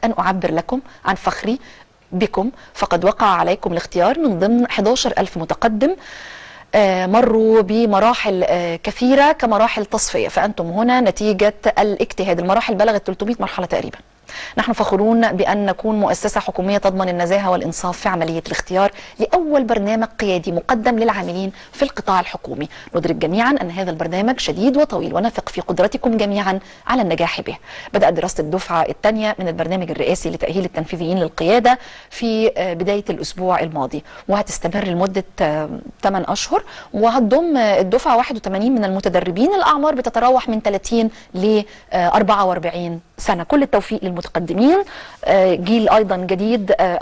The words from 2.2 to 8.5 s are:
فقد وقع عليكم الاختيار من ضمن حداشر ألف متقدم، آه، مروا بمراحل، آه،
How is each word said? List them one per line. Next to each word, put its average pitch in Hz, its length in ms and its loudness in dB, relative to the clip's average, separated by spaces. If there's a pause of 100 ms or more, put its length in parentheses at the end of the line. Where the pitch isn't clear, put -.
فقد 175 300 0
وقع - 220 2
عليكم 175 460 2
الاختيار 180 460 0
من 240 200 0
ضمن 233 320 2
حداشر 220 480 0
ألف - 180 -2
متقدم، 220 600 0 (800)
آه، 190 320 2
مروا 220 540 4
بمراحل، 208 880 2
آه، 175 300 0